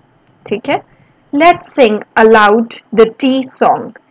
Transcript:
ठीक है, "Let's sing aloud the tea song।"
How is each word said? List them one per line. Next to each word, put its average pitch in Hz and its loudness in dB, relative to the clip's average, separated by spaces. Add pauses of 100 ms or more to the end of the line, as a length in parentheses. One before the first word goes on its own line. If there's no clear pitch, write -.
(480)
ठीक - -8
है, 349 -4 (540)
"Let's 339 0
sing 214 0 (140)
aloud 220 2 (260)
the 220 4 (160)
tea 262 -2 (220)
song।" 226 -2 (180)